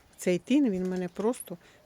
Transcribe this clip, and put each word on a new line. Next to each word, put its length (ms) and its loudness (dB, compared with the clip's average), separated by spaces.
цей 220 0
тин, 320 2
він 200 -2
мене 180 -2
просто 500 -4